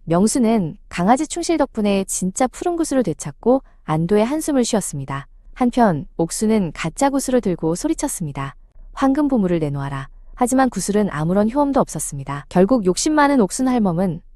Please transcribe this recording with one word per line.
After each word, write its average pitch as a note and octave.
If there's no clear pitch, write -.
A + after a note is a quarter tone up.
명수는 G#3+
강아지 B3
충실 E4+
덕분에 G3+
진짜 F#3
푸른 -
구슬을 C#4+
되찾고 A3
안도의 E3+
한숨을 C#4+
쉬었습니다. C#3
한편 A3
옥수는 G3
가짜 C4+
구슬을 C4
들고 E3+
소리쳤습니다. D3+
"황금 C4+
보물을 F#3+
내놓아라." C#3
하지만 B3+
구슬은 G3+
아무런 F#3
효험도 C#4
없었습니다. C#3+
결국 G3
욕심 F#3
많은 C#4+
옥순 C4
할멈은 F#3+